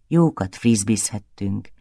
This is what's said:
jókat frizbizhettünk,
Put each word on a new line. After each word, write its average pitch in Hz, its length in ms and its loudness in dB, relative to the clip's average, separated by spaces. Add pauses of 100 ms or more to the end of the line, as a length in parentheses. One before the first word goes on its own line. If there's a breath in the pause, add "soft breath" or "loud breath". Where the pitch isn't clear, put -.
jókat 156 480 0
frizbizhettünk, 104 1300 -2